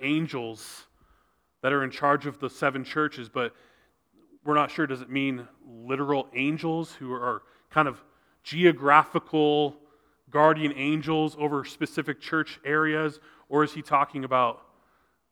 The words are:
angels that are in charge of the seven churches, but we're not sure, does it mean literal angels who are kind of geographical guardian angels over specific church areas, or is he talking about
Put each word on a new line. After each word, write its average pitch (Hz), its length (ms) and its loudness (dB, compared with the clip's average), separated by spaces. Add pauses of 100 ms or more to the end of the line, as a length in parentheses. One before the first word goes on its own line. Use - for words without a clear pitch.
angels 135 800 -6 (800)
that 135 100 0
are 139 100 0
in 127 60 -4
charge 143 380 0
of 139 100 -10
the 135 100 -8
seven 135 360 -4
churches, 143 440 -4
but 117 280 -6 (880)
we're 147 100 -2
not 147 160 2
sure, 165 160 -2
does 131 160 -8
it 123 80 -18
mean 131 380 -4 (180)
literal 131 720 -4
angels 160 580 -4
who 127 180 -12
are 120 300 -6 (300)
kind 151 160 4
of 123 160 -8 (400)
geographical 147 1300 4 (540)
guardian 151 460 4
angels 156 640 -2
over 143 260 -2
specific 147 560 -6
church - 420 -4
areas, 156 560 -2 (300)
or 147 140 4
is 147 100 -2
he 156 80 -10
talking 139 440 0
about 127 360 0 (720)